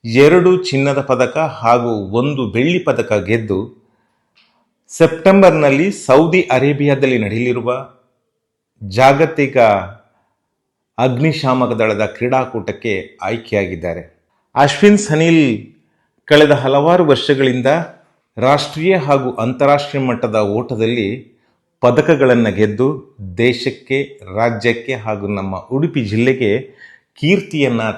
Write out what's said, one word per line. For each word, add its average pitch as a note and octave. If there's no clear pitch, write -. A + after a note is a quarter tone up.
ಎರಡು E3+
ಚಿನ್ನದ C#3
ಪದಕ B2+
ಹಾಗೂ A#2+
ಒಂದು A#2
ಬೆಳ್ಳಿ C#3+
ಪದಕ A#2
ಗೆದ್ದು G#2
ಸೆಪ್ಟೆಂಬರ್ನಲ್ಲಿ E3
ಸೌದಿ E3
ಅರೇಬಿಯಾದಲ್ಲಿ C3+
ನಡೆಯಲಿರುವ B2
ಜಾಗತಿಕ C3+
ಅಗ್ನಿಶಾಮಕ B2+
ದಳದ G#2+
ಕ್ರೀಡಾಕೂಟಕ್ಕೆ A#2
ಆಯ್ಕೆಯಾಗಿದ್ದಾರೆ. F#2
ಅಶ್ವಿನ್ G3
ಸನಿಲ್ D#3
ಕಳೆದ D3+
ಹಲವಾರು C#3+
ವರ್ಷಗಳಿಂದ C3
ರಾಷ್ಟ್ರೀಯ D3
ಹಾಗೂ C3+
ಅಂತಾರಾಷ್ಟ್ರೀಯ C#3
ಮಟ್ಟದ A#2+
ಓಟದಲ್ಲಿ A2
ಪದಕಗಳನ್ನು B2
ಗೆದ್ದು G#2+
ದೇಶಕ್ಕೆ, C3
ರಾಜ್ಯಕ್ಕೆ A#2
ಹಾಗೂ G#2
ನಮ್ಮ F#2+
ಉಡುಪಿ C#3
ಜಿಲ್ಲೆಗೆ A#2
ಕೀರ್ತಿಯನ್ನ D3